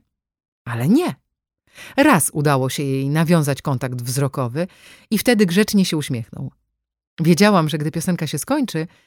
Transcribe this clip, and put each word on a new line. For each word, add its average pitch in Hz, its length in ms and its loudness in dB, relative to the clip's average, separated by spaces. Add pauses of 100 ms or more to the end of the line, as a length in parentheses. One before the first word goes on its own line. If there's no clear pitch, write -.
(640)
Ale 120 240 -4
nie. 262 260 2 (840)
Raz 269 360 4
udało 139 380 0
się 156 120 -6
jej 135 260 -2
nawiązać 151 540 2
kontakt 127 400 -4
wzrokowy 131 640 -4 (440)
i 214 80 0
wtedy 214 280 4
grzecznie 190 380 2
się 170 120 -2
uśmiechnął. 131 560 -8 (680)
Wiedziałam, 170 480 4
że 156 100 -4
gdy 147 120 -4
piosenka 165 360 -4
się 147 120 -6
skończy, 214 480 -4 (200)